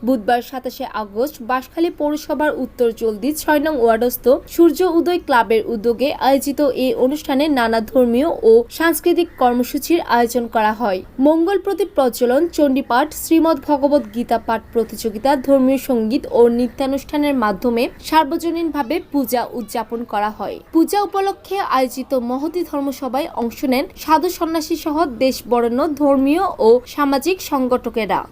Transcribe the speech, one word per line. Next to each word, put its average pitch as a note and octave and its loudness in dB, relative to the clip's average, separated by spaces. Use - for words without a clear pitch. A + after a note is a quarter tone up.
বুধবার A#3+ 0
সাতাশে B3+ -10
আগস্ট G#3+ -4
বাঁশখালী C4 -2
পৌরসভার D4 -2
উত্তর B3 -2
জলদি A3 -2
ছয় D4+ 2
নং D#4 -2
ওয়ার্ডস্থ A#3 2
সূর্য E4 4
উদয় F4 0
ক্লাবের A3+ 2
উদ্যোগে A3+ 0
আয়োজিত C#4 0
এই B3+ 0
অনুষ্ঠানে C#4+ -2
নানা A3+ 0
ধর্মীয় B3 2
ও - 10
সাংস্কৃতিক E4+ 2
কর্মসূচির B3 0
আয়োজন A#3+ 0
করা G#3+ 2
হয়। G3+ -2
মঙ্গল E4 2
প্রদীপ G4 -2
প্রজ্বলন, B3+ 2
চণ্ডীপাঠ, C4+ 2
শ্রীমদ্ D#4+ 2
ভগবত C#4+ 2
গীতা A#3 -2
পাঠ A3+ -2
প্রতিযোগিতা, A3 -2
ধর্মীয় C4+ 4
সঙ্গীত A3+ 0
ও - 10
নৃত্যানুষ্ঠানের C#4 -2
মাধ্যমে A3+ 0
সার্বজনীনভাবে D#4 0
পূজা B3+ 0
উদযাপন A3+ -8
করা G#3 -2
হয়। A#2+ -8
পূজা E4 2
উপলক্ষে G4 -4
আয়োজিত C4 -2
মহতী D#4 -4
ধর্মসভায় C4+ -4
অংশ A#3 -6
নেন B3+ 0
সাধু D#4+ 2
সন্ন্যাসী E4 -4
সহ D4+ -4
দেশ C4 2
বরেণ্য A#3+ 0
ধর্মীয় C#4 4
ও - 8
সামাজিক C#4+ 0
সংগঠকেরা। A#3+ -2